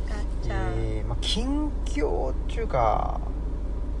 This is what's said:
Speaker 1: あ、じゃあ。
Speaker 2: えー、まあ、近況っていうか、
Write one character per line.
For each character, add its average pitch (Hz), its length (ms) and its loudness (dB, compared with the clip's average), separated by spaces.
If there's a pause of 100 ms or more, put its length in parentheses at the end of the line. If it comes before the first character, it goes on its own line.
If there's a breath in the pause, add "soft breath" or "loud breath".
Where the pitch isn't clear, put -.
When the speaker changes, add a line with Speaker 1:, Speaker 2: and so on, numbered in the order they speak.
Speaker 1:
あ、 - 340 -2
じ - 80 0
ゃ - 40 0
あ。 - 40 0 (160)
Speaker 2:
え 110 300 0
ー、 - 20 -2
ま 117 80 -2
あ、 - 60 -2
近 285 500 0 (140)
況 - 460 0
っ - 20 0 (140)
て - 80 -2
い - 80 0
う - 40 -2
か、 - 520 2 (800)